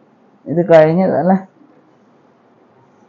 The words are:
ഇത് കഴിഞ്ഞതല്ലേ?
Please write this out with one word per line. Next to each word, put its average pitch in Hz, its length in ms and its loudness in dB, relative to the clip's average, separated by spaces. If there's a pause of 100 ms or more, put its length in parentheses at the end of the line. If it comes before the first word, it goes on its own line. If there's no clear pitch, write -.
(460)
ഇത് 170 280 -2
കഴിഞ്ഞതല്ലേ? 165 640 0 (1700)